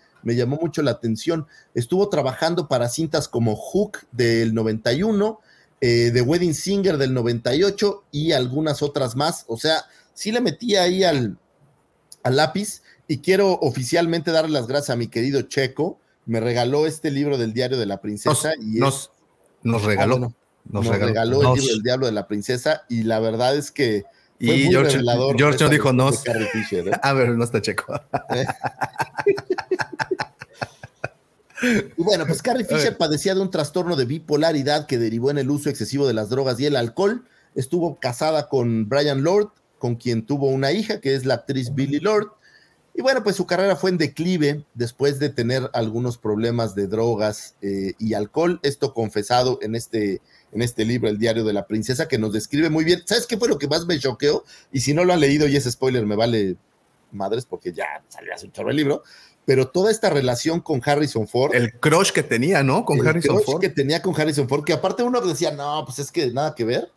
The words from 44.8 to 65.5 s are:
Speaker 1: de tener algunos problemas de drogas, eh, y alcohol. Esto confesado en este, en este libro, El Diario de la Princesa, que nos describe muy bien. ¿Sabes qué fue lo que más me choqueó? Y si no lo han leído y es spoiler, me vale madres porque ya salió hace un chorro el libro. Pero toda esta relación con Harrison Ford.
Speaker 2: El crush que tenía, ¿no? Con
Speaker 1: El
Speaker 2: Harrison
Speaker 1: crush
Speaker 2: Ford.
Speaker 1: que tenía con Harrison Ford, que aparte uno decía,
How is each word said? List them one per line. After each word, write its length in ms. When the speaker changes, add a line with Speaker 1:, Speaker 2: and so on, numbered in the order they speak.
Speaker 1:
de 100
tener 440
algunos 440
problemas 580
de 120
drogas, 760
eh, 360
y 160
alcohol. 480
Esto 320
confesado 680
en 140
este, 460
en 100
este 220
libro, 260
El 80
Diario 280
de 80
la 120
Princesa, 420
que 120
nos 140
describe 360
muy 140
bien. 220
¿Sabes 200
qué 120
fue 100
lo 100
que 100
más 180
me 140
choqueó? 440
Y 100
si 120
no 120
lo 80
han 80
leído 260
y 80
es 80
spoiler, 420
me 120
vale 400
madres 340
porque 260
ya 140
salió 240
hace 140
un 40
chorro 180
el 60
libro. 280
Pero 220
toda 240
esta 180
relación 520
con 240
Harrison 420
Ford. 260
Speaker 2:
El 200
crush 380
que 120
tenía, 400
¿no? 220
Con 140
Speaker 1:
El 80
Speaker 2:
Harrison 280
Speaker 1:
crush 100
Speaker 2:
Ford. 140
Speaker 1:
que 80
tenía 340
con 160
Harrison 300
Ford, 160
que 80
aparte 320
uno 160
decía, 320